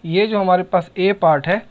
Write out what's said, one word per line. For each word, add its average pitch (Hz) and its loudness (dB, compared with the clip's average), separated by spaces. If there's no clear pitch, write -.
ये 180 0
जो 214 -2
हमारे 185 2
पास 180 -4
a 190 2
part 160 0
है 202 -2